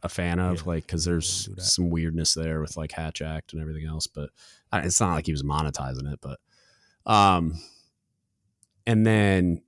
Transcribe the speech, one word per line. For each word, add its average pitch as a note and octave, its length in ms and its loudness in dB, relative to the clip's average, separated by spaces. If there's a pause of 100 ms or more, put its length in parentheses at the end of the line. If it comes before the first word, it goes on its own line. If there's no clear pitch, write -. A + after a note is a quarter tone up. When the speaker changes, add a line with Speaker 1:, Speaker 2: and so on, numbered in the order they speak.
Speaker 1:
a F2 40 -2
fan F2 300 0
of, F2+ 200 0
Speaker 2:
Yeah. D#2+ 80 -8
Speaker 1:
like, E2 200 -2
'cause D#2+ 180 -2
Speaker 2:
Yeah, F2 100 0
Speaker 1:
there's E2+ 320 -2
Speaker 2:
don't G2 100 -12
do F#2 40 -12
that. F#2 60 -4
Speaker 1:
some F2+ 240 2
weirdness E2 440 0
there D#2+ 260 -2
with, D2+ 160 -6
like, D#2 160 -8
Hatch D#2+ 280 -8
Act D#2 340 -8
and D#2 60 -6
everything D#2 260 -8
else. D#2 200 -6
But D2 240 -10 (400)
I, F2+ 120 -2
it's F2+ 180 2
not F#2 140 2
like D#2 120 -2
he E2 60 -2
was C#2 100 -2
monetizing C#2+ 720 -4
it, - 100 -10
but, C2+ 160 -12 (760)
um, F2+ 480 4 (1300)
and A2 200 4
then G2 600 4